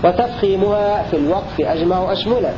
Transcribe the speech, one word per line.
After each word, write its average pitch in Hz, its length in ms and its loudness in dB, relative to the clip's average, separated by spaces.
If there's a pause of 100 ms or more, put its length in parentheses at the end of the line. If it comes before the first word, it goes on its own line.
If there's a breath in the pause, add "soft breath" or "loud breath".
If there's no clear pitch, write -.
وتفخيمها 202 960 2
في 175 140 -2
الوقف 160 440 -2
أجمع 170 520 0
أشملا. 196 460 0